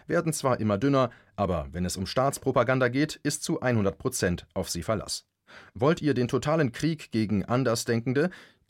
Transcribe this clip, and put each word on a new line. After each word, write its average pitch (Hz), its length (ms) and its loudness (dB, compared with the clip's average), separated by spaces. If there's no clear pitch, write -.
werden 165 260 0
zwar 131 280 0
immer 104 180 2
dünner, 135 320 4
aber 87 380 0
wenn 90 120 -2
es 87 120 -2
um 95 100 -4
Staatspropaganda 131 800 2
geht, 139 380 -2
ist - 180 -4
zu - 180 -2
hundert 110 380 2
Prozent 92 560 -2
auf 92 160 -4
sie 85 140 -6
Verlass. - 420 -4
Wollt 143 260 2
ihr 147 140 2
den 123 140 0
totalen 147 420 2
Krieg 156 400 -4
gegen 107 340 0
Andersdenkende? 123 880 0